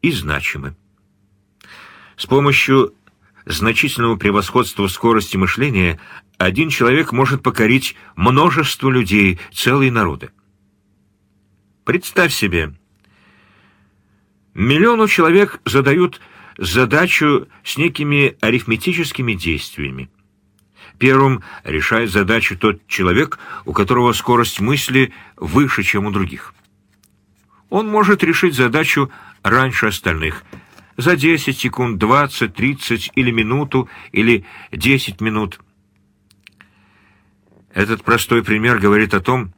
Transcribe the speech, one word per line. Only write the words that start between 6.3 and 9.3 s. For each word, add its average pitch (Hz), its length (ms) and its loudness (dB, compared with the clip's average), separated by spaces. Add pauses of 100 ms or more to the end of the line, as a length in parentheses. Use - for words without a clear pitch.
один 120 320 0
человек 135 420 2
может 135 320 0
покорить 123 520 0 (200)
множество 135 760 2
людей, 101 480 2 (160)